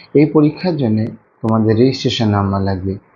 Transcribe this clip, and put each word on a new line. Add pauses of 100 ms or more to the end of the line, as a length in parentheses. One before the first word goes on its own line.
(140)
এই
পরীক্ষার
জন্যে (380)
তোমাদের
রেজিস্ট্রেশন
নাম্বার
লাগবে। (240)